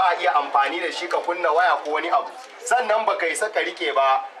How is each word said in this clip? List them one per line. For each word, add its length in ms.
a 100
iya 120
amfani 460
da 120
shi 160
ka 100
kunna 340
waya 320
ko 80
wani 180
abu. 220
Sannan 420
ba 120
ka 80
isa 240
ka 100
rike 340
ba, 300